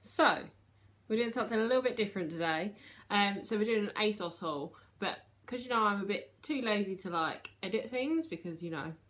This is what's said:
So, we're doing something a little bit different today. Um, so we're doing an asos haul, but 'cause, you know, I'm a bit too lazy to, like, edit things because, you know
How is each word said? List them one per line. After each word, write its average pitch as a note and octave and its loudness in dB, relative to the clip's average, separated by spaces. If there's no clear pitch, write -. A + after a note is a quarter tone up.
So, - 6
we're A3 0
doing A#3 0
something A3+ 0
a A3 4
little B3+ 4
bit B3+ 0
different G3+ -2
today. E3 -2
Um, G3+ 2
so A3+ -2
we're G#3 4
doing G#3+ 2
an - -4
asos G#3 0
haul, D#3 -4
but F#3+ -4
'cause, B3 -6
you B3+ -12
know, A3+ 4
I'm G3+ 2
a G3 -2
bit - -4
too C#4+ -2
lazy G3+ 0
to, F3+ -8
like, D#3+ -2
edit G#3 -2
things D4 0
because, E3 -8
you E3+ -6
know D#3 -6